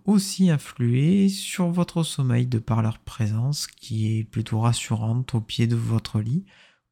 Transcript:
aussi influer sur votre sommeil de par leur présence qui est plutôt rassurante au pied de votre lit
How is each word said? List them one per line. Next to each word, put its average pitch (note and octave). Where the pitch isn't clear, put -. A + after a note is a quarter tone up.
aussi F#3+
influer D3
sur F#3+
votre F3
sommeil B2
de B2
par A2+
leur A2+
présence A2+
qui A2
est A2
plutôt A2
rassurante A#2
au A2
pied A#2
de A#2
votre A2+
lit B2+